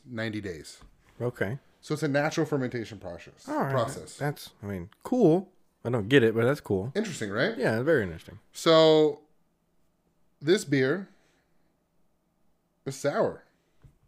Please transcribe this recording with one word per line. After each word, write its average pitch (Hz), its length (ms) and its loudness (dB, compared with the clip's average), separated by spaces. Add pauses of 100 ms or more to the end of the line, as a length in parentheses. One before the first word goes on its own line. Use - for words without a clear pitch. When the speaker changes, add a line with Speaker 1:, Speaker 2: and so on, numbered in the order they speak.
Speaker 1:
ninety 110 300 -6
days. 87 400 -12 (420)
Speaker 2:
Okay. 120 380 -4 (200)
Speaker 1:
So - 140 -8
it's 143 100 -6
a 156 40 0
natural 147 380 0
fermentation 123 520 -6
process. - 500 -16
Speaker 2:
All 294 120 -4
right. 139 120 -2
Speaker 1:
Process. 120 460 -4
Speaker 2:
That's, 147 320 -6 (140)
I - 20 -10
mean, 95 240 -8 (140)
cool. 196 440 4 (380)
I 113 40 -4
don't 113 200 -2
get 131 140 6
it, 110 100 4
but 113 100 2
that's 135 160 2
cool. 104 360 -2
Speaker 1:
Interesting, 185 340 -6
right? 147 280 -2
Speaker 2:
Yeah, 127 260 0
very 147 200 2
interesting. 85 360 -12 (120)
Speaker 1:
So 156 680 6 (1200)
this 175 240 2
beer 143 420 0 (1800)
is 139 100 -10
sour. 143 480 -2 (640)